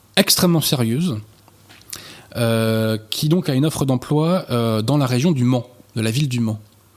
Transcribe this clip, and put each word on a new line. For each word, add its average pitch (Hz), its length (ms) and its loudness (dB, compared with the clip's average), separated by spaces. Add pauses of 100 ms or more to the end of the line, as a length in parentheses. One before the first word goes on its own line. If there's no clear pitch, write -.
(160)
extrêmement 175 460 4
sérieuse, 127 560 0 (1200)
euh, 113 600 0 (120)
qui - 200 -2
donc 175 200 2
a 139 40 0
une 131 120 2
offre 151 200 -2
d'emploi, 151 640 0
euh, 113 320 0
dans 131 160 0
la 143 80 2
région 127 260 0
du 131 120 0
Mans, 123 240 0 (280)
de 113 60 -4
la 110 100 -2
ville 139 180 -2
du 120 100 -4
Mans. 110 200 -2 (380)